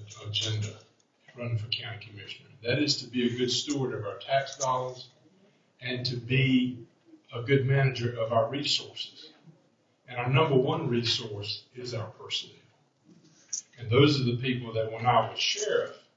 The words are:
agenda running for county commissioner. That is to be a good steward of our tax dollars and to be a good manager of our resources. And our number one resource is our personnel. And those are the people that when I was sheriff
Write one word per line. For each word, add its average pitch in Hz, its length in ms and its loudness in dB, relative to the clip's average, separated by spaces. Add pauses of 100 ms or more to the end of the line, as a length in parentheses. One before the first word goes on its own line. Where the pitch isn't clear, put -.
(280)
agenda 107 460 -2 (640)
running 117 220 -2
for - 80 -8
county 110 400 -8
commissioner. - 420 -18 (140)
That 127 180 2
is 143 220 2
to 120 40 -14
be 123 200 2
a 120 100 -2
good 123 140 0
steward 131 420 -2
of 101 120 -6
our - 120 -8
tax 135 400 -2
dollars 127 500 -4 (760)
and 123 260 -4
to 120 80 -4
be 127 640 2 (540)
a 117 100 -8
good 131 240 4
manager 131 520 2
of - 140 0
our 139 160 4
resources. - 800 -4 (800)
And 120 80 -12
our 123 120 -2
number 143 260 6
one 123 340 4
resource 113 760 -2 (120)
is 113 180 -10
our 110 140 -6
personnel. - 480 -10 (1200)
And 113 140 -10
those 139 280 8
are 123 40 0
the 120 140 2
people 117 360 -4
that 110 180 -2
when 110 140 -8
I 120 240 4
was - 100 -10
sheriff - 560 -2 (220)